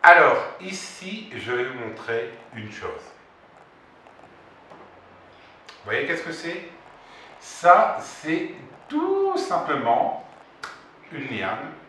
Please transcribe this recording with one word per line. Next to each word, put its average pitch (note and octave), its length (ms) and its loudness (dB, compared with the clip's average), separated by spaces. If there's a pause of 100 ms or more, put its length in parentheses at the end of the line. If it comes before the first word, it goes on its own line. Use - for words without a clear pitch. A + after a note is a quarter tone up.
(100)
Alors, D#3 280 8 (240)
ici, F#3+ 720 -12
je A2 160 -6
vais B2 120 -2
vous B2+ 160 -8
montrer A2+ 500 -6 (260)
une G#2+ 160 -12
chose. - 300 -10 (2750)
Vous - 160 -20
voyez B2 220 -2
qu'est-ce E3 160 -4
que D#3+ 100 -8
c'est ? E3+ 300 -8 (800)
Ça, - 600 6
c'est - 520 -6 (360)
tout F#4+ 480 0
simplement - 920 0 (840)
une C#3 160 -8
liane F#2 440 -6 (160)